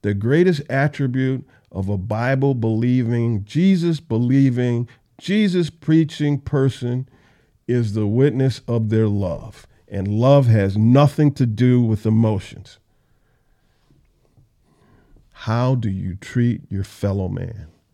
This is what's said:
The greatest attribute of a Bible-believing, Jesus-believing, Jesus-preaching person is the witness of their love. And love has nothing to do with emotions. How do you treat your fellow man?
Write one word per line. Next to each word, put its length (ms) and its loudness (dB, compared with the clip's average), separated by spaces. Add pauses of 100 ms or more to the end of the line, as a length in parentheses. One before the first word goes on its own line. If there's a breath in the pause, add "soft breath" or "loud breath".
The 120 -2
greatest 560 0
attribute 760 -2 (240 soft breath)
of 160 -6
a 100 -2
Bible-believing, 1500 -2
Jesus-believing, 1400 0 (280 soft breath)
Jesus-preaching 1200 0
person 680 -2 (580 soft breath)
is 280 -2
the 140 -2
witness 600 2
of 220 -2
their 180 2
love. 580 -6 (240)
And 200 -6
love 380 4
has 280 4
nothing 600 4
to 100 0
do 360 2
with 240 -2
emotions. 720 -2 (2500 soft breath)
How 440 -2
do 140 -4
you 260 -6
treat 540 -2
your 140 -4
fellow 460 -4
man? 380 -10 (260)